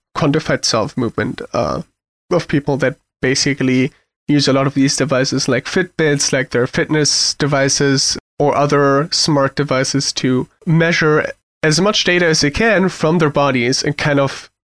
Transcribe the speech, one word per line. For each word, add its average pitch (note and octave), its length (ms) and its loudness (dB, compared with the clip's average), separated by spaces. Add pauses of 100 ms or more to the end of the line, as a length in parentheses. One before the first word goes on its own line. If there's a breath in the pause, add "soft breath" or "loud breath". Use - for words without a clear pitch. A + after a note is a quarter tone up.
(160)
quantified D3 480 -2
self - 320 -2
movement, A2 440 -4 (120)
uh, - 300 -4 (500)
of E3+ 160 -2
people C#3+ 300 -2
that B2+ 180 -2 (260)
basically C3 680 0 (340 soft breath)
use D3 220 2
a C3+ 40 4
lot C3+ 140 2
of C3+ 80 -4
these C3+ 220 2
devices C3 500 -2
like B2+ 200 0
Fitbits, D#3+ 680 -2
like C3 180 -2
their B2 160 0
fitness - 680 0
devices C#3 800 0 (220)
or D3 180 2
other C#3+ 560 2
smart C#3 420 0
devices C3+ 600 -2
to B2+ 340 -2 (180)
measure E3 640 2 (320)
as D#3 180 2
much G#3 240 0
data F3 220 2
as D#3 140 2
they C#3+ 100 2
can F#3+ 380 2
from E3+ 300 0
their D#3 120 2
bodies C3 540 0
and D3 140 -4
kind C#3+ 200 0
of - 320 -2 (140)